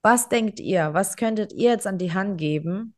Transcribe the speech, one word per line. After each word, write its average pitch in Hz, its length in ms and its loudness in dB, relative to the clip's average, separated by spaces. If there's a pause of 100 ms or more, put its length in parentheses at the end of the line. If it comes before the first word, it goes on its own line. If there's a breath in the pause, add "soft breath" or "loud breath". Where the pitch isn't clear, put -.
Was 240 220 4
denkt 226 320 0
ihr? 156 340 0
Was 196 220 0
könntet 220 360 -2
ihr 240 180 2
jetzt 226 140 0
an 190 140 -4
die 175 140 -2
Hand 190 260 -2
geben? 160 600 -2